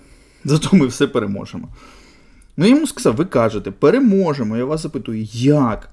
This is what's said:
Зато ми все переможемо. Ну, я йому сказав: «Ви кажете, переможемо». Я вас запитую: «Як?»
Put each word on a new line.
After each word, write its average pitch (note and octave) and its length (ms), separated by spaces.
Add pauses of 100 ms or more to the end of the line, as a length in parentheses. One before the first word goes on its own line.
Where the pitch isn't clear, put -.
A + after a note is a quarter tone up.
(440)
Зато D#3 320
ми D3 100
все B2+ 200
переможемо. G#2 640 (880)
Ну, D3 100
я A#3+ 80
йому D#4 120
сказав: - 300
«Ви C#3+ 80
кажете, A2+ 460
переможемо». D#3+ 840
Я B2 80
вас D#3 180
запитую: A#2 500
«Як?» B2 600